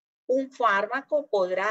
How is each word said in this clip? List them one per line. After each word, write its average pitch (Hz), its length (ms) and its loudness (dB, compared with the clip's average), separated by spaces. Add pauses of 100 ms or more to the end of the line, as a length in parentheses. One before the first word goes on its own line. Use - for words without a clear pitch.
(260)
Un 262 260 0
fármaco 240 760 0
podrá 185 440 0